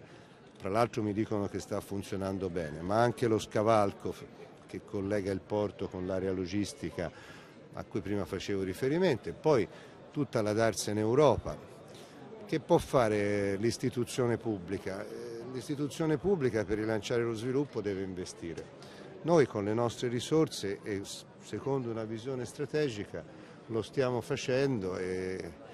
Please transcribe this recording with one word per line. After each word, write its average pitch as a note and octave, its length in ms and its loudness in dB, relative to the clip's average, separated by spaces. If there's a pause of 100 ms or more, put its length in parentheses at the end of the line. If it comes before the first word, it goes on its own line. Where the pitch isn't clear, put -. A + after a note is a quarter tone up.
(580)
Tra F#2+ 100 -8
l'altro A2+ 340 2
mi G#2 100 0
dicono G2+ 360 0
che G2 120 -4
sta G2+ 200 -4
funzionando F#2+ 680 -4
bene, D#2+ 320 -4
ma G2 200 2
anche A#2+ 280 4
lo A2 100 4
scavalco G#2 760 2
f-, - 120 -12 (420)
che F#2+ 180 -12
collega G2+ 460 -2
il F#2+ 100 -2
porto G#2 480 -2
con F#2 180 -4
l'area F#2+ 260 0
logistica F#2 760 -2 (640)
a F#2 100 -10
cui - 160 -6
prima G2 240 -2
facevo F#2+ 380 -2
riferimento, C3 680 2
e E2+ 40 -6
poi B2+ 340 4 (440)
tutta B2+ 320 0
la G#2 100 2
Darsena G#2+ 480 2
Europa. A2 560 4 (880)
Che D#3 160 -2
può E3+ 180 6
fare G#2 760 4
l'istituzione A#2+ 800 0
pubblica? G2 680 -4
Eh, A#2 380 -10 (100)
l'istituzione D3 640 0
pubblica B2+ 480 4
per G#2 140 0
rilanciare A2 440 0
lo A#2 120 0
sviluppo B2+ 460 0
deve G2 220 -2
investire. F2 880 -8 (320)
Noi D#3 240 8
con G#2 180 -2
le G#2 100 2
nostre A#2+ 340 0
risorse A#2+ 760 0
e G2 220 -4
s-, - 200 -12 (180)
secondo B2 480 -2
una A2+ 140 -4
visione A#2 400 -6
strategica A2+ 800 -4 (420)
lo A2 160 -2
stiamo B2 380 0
facendo B2 760 0
e F#2 560 -4 (220)